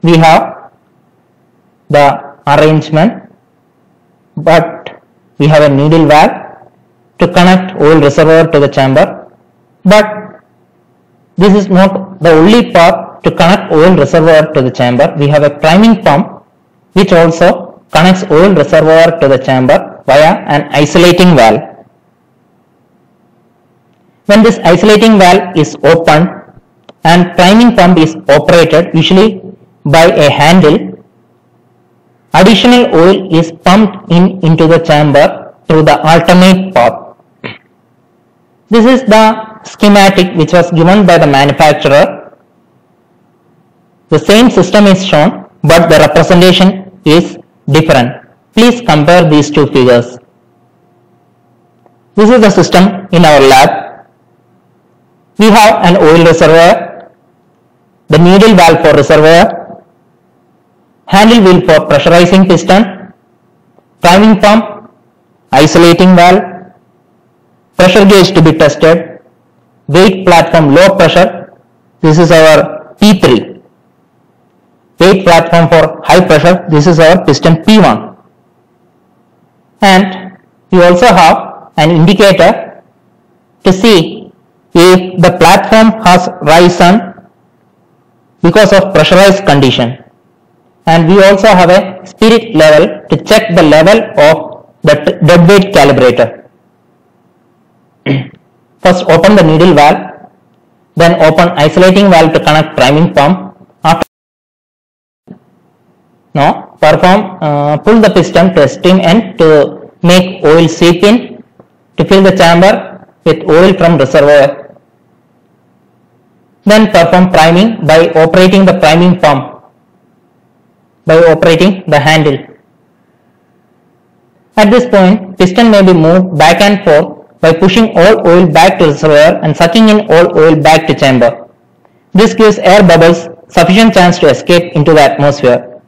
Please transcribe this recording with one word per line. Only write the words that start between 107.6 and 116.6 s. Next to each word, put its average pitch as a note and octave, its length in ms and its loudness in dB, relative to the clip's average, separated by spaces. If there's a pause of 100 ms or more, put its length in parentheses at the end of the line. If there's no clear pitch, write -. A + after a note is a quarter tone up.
pull A3 220 0
the G#3 100 2
piston F3+ 460 -2
to D3+ 80 2
a C3 60 0
steam F#3 320 0
end F3+ 380 -2
to D#3 520 0 (120)
make F3+ 420 -2
oil D#3+ 240 2
seep E3+ 340 -2
in A3 400 -2 (540)
to D#3+ 80 -4
fill G3 180 2
the F#3+ 120 2
chamber F3+ 720 0 (200)
with D#3 240 -2
oil F3+ 240 2
from E3+ 240 0
reservoir. C#3+ 800 0 (1900)